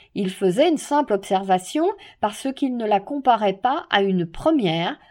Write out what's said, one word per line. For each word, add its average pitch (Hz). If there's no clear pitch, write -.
il 190
faisait 196
une 302
simple 285
observation 190
parce 214
qu'il 254
ne 226
la 208
comparait 226
pas 294
à 208
une 185
première 190